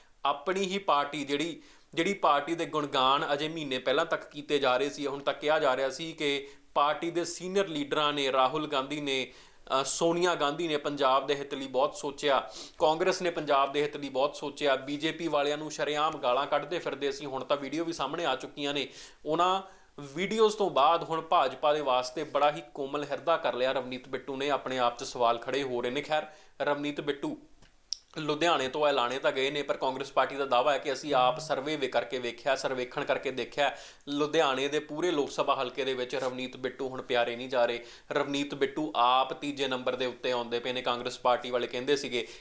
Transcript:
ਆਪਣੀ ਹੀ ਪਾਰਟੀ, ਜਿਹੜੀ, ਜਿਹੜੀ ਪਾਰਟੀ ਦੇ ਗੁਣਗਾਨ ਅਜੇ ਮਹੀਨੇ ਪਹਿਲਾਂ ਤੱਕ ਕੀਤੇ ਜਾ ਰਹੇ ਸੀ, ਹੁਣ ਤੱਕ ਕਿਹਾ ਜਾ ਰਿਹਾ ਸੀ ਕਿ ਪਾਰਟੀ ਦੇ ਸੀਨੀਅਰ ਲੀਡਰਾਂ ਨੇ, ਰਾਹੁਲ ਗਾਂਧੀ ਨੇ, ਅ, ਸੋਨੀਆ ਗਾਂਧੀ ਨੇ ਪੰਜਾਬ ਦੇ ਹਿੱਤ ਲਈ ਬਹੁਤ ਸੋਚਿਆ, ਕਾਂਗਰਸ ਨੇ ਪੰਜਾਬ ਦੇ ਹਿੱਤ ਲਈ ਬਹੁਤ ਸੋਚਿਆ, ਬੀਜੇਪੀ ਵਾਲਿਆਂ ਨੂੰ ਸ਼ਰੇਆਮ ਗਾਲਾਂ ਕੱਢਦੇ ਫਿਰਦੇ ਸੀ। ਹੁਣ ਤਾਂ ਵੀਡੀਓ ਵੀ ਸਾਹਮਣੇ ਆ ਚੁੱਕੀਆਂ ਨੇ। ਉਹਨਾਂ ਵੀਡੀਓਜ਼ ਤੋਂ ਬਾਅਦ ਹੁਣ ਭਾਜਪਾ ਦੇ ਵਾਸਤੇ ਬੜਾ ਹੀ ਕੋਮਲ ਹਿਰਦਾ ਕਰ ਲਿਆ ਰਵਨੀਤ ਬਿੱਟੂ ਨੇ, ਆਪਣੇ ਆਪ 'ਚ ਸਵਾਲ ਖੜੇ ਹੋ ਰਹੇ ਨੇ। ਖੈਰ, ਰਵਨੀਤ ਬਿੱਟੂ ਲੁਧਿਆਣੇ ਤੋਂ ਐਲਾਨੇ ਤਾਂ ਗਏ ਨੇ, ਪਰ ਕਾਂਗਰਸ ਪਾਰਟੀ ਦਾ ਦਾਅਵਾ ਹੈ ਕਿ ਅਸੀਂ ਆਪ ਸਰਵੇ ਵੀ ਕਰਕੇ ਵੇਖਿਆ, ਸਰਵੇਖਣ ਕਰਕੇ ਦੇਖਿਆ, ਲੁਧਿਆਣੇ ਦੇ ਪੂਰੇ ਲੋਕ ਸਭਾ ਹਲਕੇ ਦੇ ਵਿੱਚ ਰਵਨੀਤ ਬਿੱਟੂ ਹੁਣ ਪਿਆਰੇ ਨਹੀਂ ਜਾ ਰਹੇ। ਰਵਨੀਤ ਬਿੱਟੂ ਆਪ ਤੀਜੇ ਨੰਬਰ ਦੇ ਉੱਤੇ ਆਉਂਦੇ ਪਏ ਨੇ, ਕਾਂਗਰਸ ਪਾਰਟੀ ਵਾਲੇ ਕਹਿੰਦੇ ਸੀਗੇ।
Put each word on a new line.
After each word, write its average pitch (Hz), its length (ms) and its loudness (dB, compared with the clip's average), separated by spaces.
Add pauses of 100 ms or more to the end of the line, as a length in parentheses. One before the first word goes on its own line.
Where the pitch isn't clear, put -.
(260)
ਆਪਣੀ 185 360 0
ਹੀ 190 160 -2
ਪਾਰਟੀ, 143 460 0
ਜਿਹੜੀ, 143 380 -2 (320)
ਜਿਹੜੀ 185 200 2
ਪਾਰਟੀ 160 420 2
ਦੇ 160 100 -2
ਗੁਣਗਾਨ 147 680 2
ਅਜੇ 147 140 0
ਮਹੀਨੇ 147 320 -4
ਪਹਿਲਾਂ 135 260 2
ਤੱਕ 160 240 -4
ਕੀਤੇ 147 300 -2
ਜਾ 127 180 4
ਰਹੇ 139 120 2
ਸੀ, 143 180 -6
ਹੁਣ 135 120 -4
ਤੱਕ 135 200 -2
ਕਿਹਾ 151 200 2
ਜਾ 135 160 4
ਰਿਹਾ 135 140 0
ਸੀ 160 240 -8
ਕਿ 143 340 -2 (260)
ਪਾਰਟੀ 151 380 2
ਦੇ 165 140 0
ਸੀਨੀਅਰ 185 420 -2
ਲੀਡਰਾਂ 147 460 0
ਨੇ, 139 180 2
ਰਾਹੁਲ 139 360 2
ਗਾਂਧੀ 143 340 -2
ਨੇ, 135 320 -2 (480)
ਅ, - 20 0
ਸੋਨੀਆ 170 520 2
ਗਾਂਧੀ 151 320 0
ਨੇ 151 100 0
ਪੰਜਾਬ 139 500 2
ਦੇ 143 80 2
ਹਿੱਤ 139 180 -6
ਲਈ 139 140 -6
ਬਹੁਤ 131 280 0
ਸੋਚਿਆ, 139 540 0 (280)
ਕਾਂਗਰਸ 170 440 2
ਨੇ 175 80 0
ਪੰਜਾਬ 143 420 2
ਦੇ 147 100 0
ਹਿੱਤ 147 160 -2
ਲਈ 143 120 -6
ਬਹੁਤ 135 260 0
ਸੋਚਿਆ, 139 400 0
ਬੀਜੇਪੀ 147 520 -4
ਵਾਲਿਆਂ 147 300 2
ਨੂੰ 151 140 -8
ਸ਼ਰੇਆਮ 147 460 0
ਗਾਲਾਂ 135 300 2
ਕੱਢਦੇ 147 320 0
ਫਿਰਦੇ 139 320 -4
ਸੀ। 139 140 -8
ਹੁਣ 131 180 -6
ਤਾਂ 143 140 2
ਵੀਡੀਓ 139 280 -4
ਵੀ 165 80 -4
ਸਾਹਮਣੇ 156 320 -4
ਆ 135 100 2
ਚੁੱਕੀਆਂ 147 380 -6
ਨੇ। 143 140 -2 (380)
ਉਹਨਾਂ 180 360 2 (380)
ਵੀਡੀਓਜ਼ 202 560 2
ਤੋਂ 196 140 2
ਬਾਅਦ 156 340 4
ਹੁਣ 160 180 -2
ਭਾਜਪਾ 151 520 2
ਦੇ 151 80 2
ਵਾਸਤੇ 127 420 0
ਬੜਾ 143 280 2
ਹੀ 160 100 -6 (120)
ਕੋਮਲ 143 300 -4
ਹਿਰਦਾ 139 340 0
ਕਰ 135 160 0
ਲਿਆ 127 180 2
ਰਵਨੀਤ 127 360 -4
ਬਿੱਟੂ 139 300 -6
ਨੇ, 139 120 -2
ਆਪਣੇ 131 300 0
ਆਪ 120 180 2
'ਚ 135 60 -8
ਸਵਾਲ 117 340 2
ਖੜੇ 131 260 -2
ਹੋ 123 180 -2
ਰਹੇ 123 100 -2
ਨੇ। 143 100 -2
ਖੈਰ, 156 260 -2 (340)
ਰਵਨੀਤ 147 400 -2
ਬਿੱਟੂ 143 360 -4 (800)
ਲੁਧਿਆਣੇ 147 500 2
ਤੋਂ 151 200 2
ਐਲਾਨੇ 127 320 2
ਤਾਂ 151 120 2
ਗਏ 135 200 0
ਨੇ, 147 100 -2
ਪਰ 143 160 -2
ਕਾਂਗਰਸ 131 340 -2
ਪਾਰਟੀ 160 240 2
ਦਾ 139 100 0
ਦਾਅਵਾ 131 280 4
ਹੈ 135 40 0
ਕਿ 135 160 -2
ਅਸੀਂ 143 200 -4
ਆਪ 127 260 4
ਸਰਵੇ 143 360 -2
ਵੀ 135 120 -2
ਕਰਕੇ 127 320 0
ਵੇਖਿਆ, 123 360 0
ਸਰਵੇਖਣ 131 480 -4
ਕਰਕੇ 131 280 0
ਦੇਖਿਆ, 127 440 -2 (320)
ਲੁਧਿਆਣੇ 143 600 2
ਦੇ 147 120 0
ਪੂਰੇ 151 320 -2
ਲੋਕ 139 200 0
ਸਭਾ 139 240 2
ਹਲਕੇ 131 300 -4
ਦੇ 131 80 0
ਵਿੱਚ 123 220 -4
ਰਵਨੀਤ 127 420 -4
ਬਿੱਟੂ 127 320 -4
ਹੁਣ 131 120 -8
ਪਿਆਰੇ 120 340 0
ਨਹੀਂ 127 140 -8
ਜਾ 123 160 4
ਰਹੇ। 117 200 -2 (260)
ਰਵਨੀਤ 143 440 -2
ਬਿੱਟੂ 143 400 -2
ਆਪ 127 380 4
ਤੀਜੇ 139 340 -4
ਨੰਬਰ 127 280 -2
ਦੇ 127 100 -2
ਉੱਤੇ 127 260 -4
ਆਉਂਦੇ 120 280 -2
ਪਏ 123 140 -4
ਨੇ, 127 80 -4
ਕਾਂਗਰਸ 123 380 -2
ਪਾਰਟੀ 123 320 2
ਵਾਲੇ 120 160 0
ਕਹਿੰਦੇ 135 280 0
ਸੀਗੇ। 123 320 -4 (140)